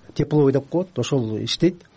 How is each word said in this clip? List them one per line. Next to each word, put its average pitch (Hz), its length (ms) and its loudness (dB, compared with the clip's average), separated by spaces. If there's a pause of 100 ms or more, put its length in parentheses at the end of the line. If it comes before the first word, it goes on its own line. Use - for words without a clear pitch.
(140)
тепловой 147 380 2
деп 135 160 0
коет, 180 300 -4
ошол 117 420 -2
иштейт. 170 440 -2 (140)